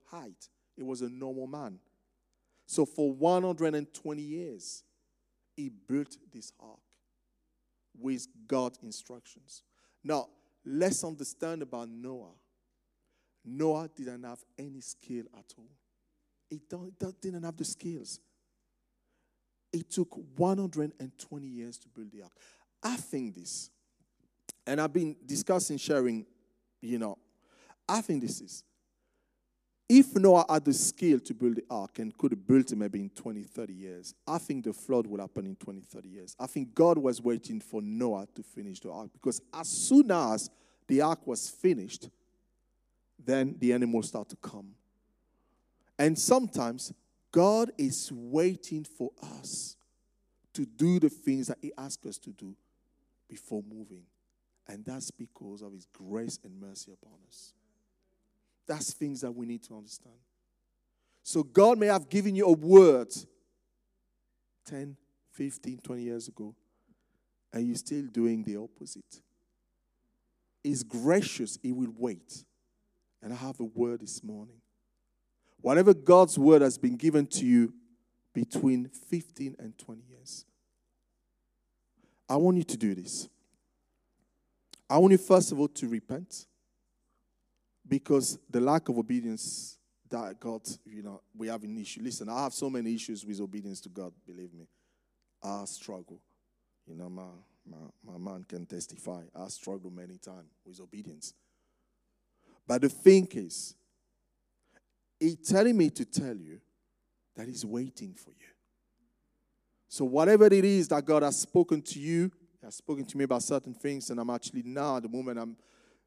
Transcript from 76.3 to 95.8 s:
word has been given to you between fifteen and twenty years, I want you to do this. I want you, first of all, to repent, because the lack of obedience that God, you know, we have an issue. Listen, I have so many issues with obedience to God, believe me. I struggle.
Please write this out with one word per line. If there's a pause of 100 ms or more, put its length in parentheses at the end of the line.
word
has
been
given
to
you (600)
between
fifteen
and
twenty
years, (1800)
I
want
you
to
do
this. (1600)
I
want
you,
first
of
all,
to
repent, (1400)
because (120)
the
lack
of
obedience (320)
that
God, (240)
you
know, (140)
we
have
an
issue.
Listen,
I
have
so
many
issues
with
obedience
to
God, (160)
believe
me. (760)
I
struggle. (640)